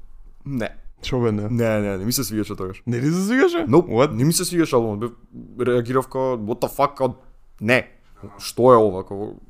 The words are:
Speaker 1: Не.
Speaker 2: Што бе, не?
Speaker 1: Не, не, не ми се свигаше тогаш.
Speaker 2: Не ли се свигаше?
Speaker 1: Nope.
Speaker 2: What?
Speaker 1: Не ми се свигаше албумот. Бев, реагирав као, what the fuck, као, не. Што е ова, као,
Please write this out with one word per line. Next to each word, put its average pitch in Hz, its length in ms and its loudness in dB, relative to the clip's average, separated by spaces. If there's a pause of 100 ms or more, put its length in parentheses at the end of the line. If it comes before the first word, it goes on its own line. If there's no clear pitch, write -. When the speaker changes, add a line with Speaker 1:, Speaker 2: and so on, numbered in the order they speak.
(460)
Speaker 1:
Не. 127 240 -6 (280)
Speaker 2:
Што - 220 -4
бе, 117 120 2
не? 104 120 -2
Speaker 1:
Не, 117 240 0 (100)
не, 101 180 -2
не 92 80 -8
ми 120 80 -2
се 135 120 -4
свигаше 104 320 -6
тогаш. 92 280 -10
Speaker 2:
Не 120 140 -2
ли 135 100 -2
се 175 140 -2
свигаше? 269 360 2
Speaker 1:
Nope. 208 300 4
Speaker 2:
What? 123 240 2
Speaker 1:
Не 113 120 0
ми 165 80 4
се 180 120 -2
свигаше 165 320 0
албумот. 110 240 0
Бев, 120 100 -6 (500)
реагирав 123 480 0
као, 131 300 -2
what 107 220 -6
the 123 100 -2
fuck, 143 240 0
као, 127 200 -2 (440)
не. 113 300 2 (500)
Што 123 340 4
е 123 60 10
ова, 98 240 2
као, 101 300 -10 (180)